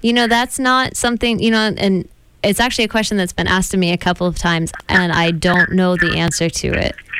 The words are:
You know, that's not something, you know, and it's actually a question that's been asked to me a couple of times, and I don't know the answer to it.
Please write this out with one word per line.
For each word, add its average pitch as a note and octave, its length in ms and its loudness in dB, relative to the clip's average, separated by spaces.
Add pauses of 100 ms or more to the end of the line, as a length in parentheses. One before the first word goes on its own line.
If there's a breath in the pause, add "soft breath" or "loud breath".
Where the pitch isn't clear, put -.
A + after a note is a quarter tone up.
You A#3 120 2
know, A#3+ 140 2
that's A#3 320 0
not B3+ 380 0
something, A#3+ 420 0
you A3+ 120 2
know, A3 260 2
and F#3+ 300 0 (360)
it's G3+ 160 2
actually A#3+ 260 0
a G#3 40 -2
question G#3+ 280 -2
that's F3+ 160 -2
been F3 140 -4
asked F#3 240 0
to G3 60 0
me F3 160 2
a F3+ 40 -2
couple F3+ 300 -2
of E3+ 100 -4
times, E3 340 -2 (180)
and F3+ 220 2
I E3+ 200 2
don't F3+ 420 2
know F3+ 220 2
the E3+ 220 0
answer E3 320 -2
to - 240 -6
it. - 220 -4 (240)